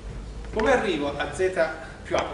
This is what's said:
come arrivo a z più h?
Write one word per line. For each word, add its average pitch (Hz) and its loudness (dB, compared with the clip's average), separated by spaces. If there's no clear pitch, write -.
come 254 4
arrivo 160 2
a 147 -2
z 185 2
più 175 -4
h? 127 4